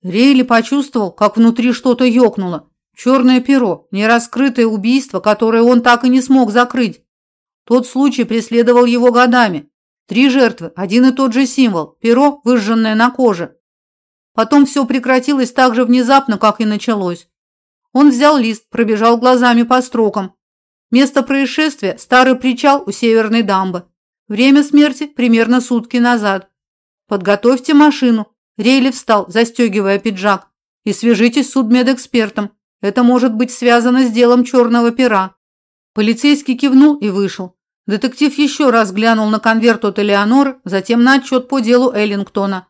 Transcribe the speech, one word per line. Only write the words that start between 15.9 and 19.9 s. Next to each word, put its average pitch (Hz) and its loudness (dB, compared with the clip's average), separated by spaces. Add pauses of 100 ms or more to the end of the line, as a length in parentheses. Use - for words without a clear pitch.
как 208 -2
и 220 -2
началось. 202 -6 (640)
Он 294 6
взял 285 2
лист, 226 -4
пробежал 226 0
глазами 240 2
по 254 0
строкам. 214 -4 (580)